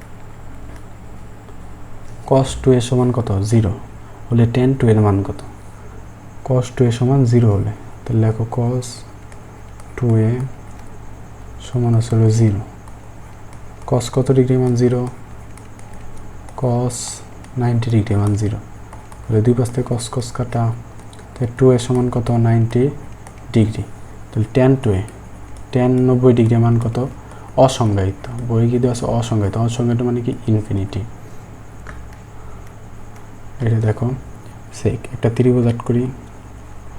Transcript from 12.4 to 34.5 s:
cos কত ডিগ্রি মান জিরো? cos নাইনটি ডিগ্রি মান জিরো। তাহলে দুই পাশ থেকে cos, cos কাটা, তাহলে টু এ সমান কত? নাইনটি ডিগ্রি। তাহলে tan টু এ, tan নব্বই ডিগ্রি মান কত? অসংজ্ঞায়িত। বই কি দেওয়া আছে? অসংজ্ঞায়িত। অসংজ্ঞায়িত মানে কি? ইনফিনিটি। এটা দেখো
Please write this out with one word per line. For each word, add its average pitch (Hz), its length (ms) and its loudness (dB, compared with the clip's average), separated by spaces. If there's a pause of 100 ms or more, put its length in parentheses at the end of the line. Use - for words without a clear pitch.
cos 123 240 0
কত 131 200 2
ডিগ্রি 127 260 6
মান 127 180 4
জিরো? 123 320 2 (1500)
cos 123 360 0 (640)
নাইনটি 117 340 2
ডিগ্রি 104 240 4
মান 101 200 4
জিরো। 107 220 0
তাহলে - 840 -4
দুই 120 120 6
পাশ 117 160 2
থেকে 123 240 -2
cos, 117 100 -2 (100)
cos 120 200 -2
কাটা, 117 380 0 (600)
তাহলে 120 140 -2 (100)
টু 131 140 8
এ 123 60 6
সমান 123 320 2
কত? 120 220 0
নাইনটি 117 580 4 (640)
ডিগ্রি। 110 300 2 (480)
তাহলে 110 240 0
tan 131 280 6
টু 110 60 2
এ, 95 120 2 (720)
tan 127 180 4
নব্বই 127 420 6
ডিগ্রি 117 240 6
মান 117 220 4
কত? 120 280 0 (500)
অসংজ্ঞায়িত। 104 720 2 (180)
বই 117 220 4
কি 120 100 2
দেওয়া 123 160 2
আছে? - 100 -4
অসংজ্ঞায়িত। 113 520 0
অসংজ্ঞায়িত 117 440 0
মানে 120 200 0
কি? - 120 -2 (140)
ইনফিনিটি। 101 540 0 (2500)
এটা 113 180 2
দেখো 113 300 0 (720)